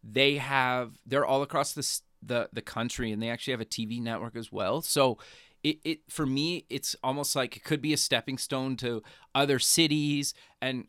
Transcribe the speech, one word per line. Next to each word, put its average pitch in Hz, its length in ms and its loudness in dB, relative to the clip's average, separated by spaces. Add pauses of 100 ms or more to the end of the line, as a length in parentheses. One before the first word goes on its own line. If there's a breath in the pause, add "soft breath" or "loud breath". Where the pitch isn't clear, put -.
they 135 320 4
have, 127 680 0
they're 139 220 0
all 135 160 4
across 143 300 -2
the 151 80 -8
s-, - 220 -4 (200)
the, 120 300 -2
the 110 100 -8
country, 117 480 -4
and 107 100 -4
they 113 100 -2
actually 120 220 -4
have 117 80 -2
a 110 40 -4
T - 200 -6
V 113 140 -6
network 117 380 -6
as 113 160 -10
well. 104 300 0
So 131 360 4 (440 loud breath)
it, 151 220 0
it, 156 160 -4 (100)
for 151 160 -2
me, 151 420 -2
it's - 340 -4
almost 135 320 -2
like 127 220 -2
it - 80 -18
could 156 160 0
be 151 120 0
a 147 40 4
stepping 131 400 0
stone 131 420 -2
to 120 240 -2 (320 loud breath)
other 139 240 6
cities 147 760 2 (260 loud breath)
and, 127 280 -4